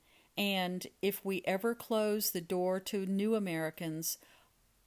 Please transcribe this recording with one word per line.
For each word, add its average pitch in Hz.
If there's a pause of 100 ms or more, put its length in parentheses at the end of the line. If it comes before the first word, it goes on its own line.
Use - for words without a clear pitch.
(380)
and 185 (140)
if 196
we 190
ever 214
close 214
the 180
door 180
to 190
new 196
Americans, 160 (680)